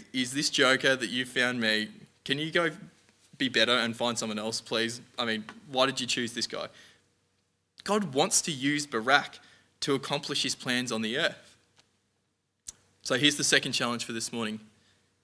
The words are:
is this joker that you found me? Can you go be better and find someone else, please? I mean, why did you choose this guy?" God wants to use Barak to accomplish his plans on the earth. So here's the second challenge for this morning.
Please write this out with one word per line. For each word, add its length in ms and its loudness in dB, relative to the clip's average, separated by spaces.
is 200 -2
this 160 0
joker 460 4
that 140 -2
you 160 -2
found 340 0
me? 300 2
Can 160 -2
you 120 -6
go 200 2
be 120 0
better 240 4
and 220 2
find 220 -2
someone 220 -4
else, 220 -4
please? 400 -2
I 80 -2
mean, 200 -2
why 180 2
did 160 0
you 60 -4
choose 260 -2
this 140 -4
guy?" 200 -8
God 300 0
wants 280 2
to 100 -4
use 340 -2
Barak 540 2
to 140 0
accomplish 480 -4
his 120 -2
plans 360 -2
on 100 -2
the 160 -2
earth. 380 -4
So 140 0
here's 200 4
the 80 -2
second 280 4
challenge 340 -2
for 80 -6
this 180 -6
morning. 280 -4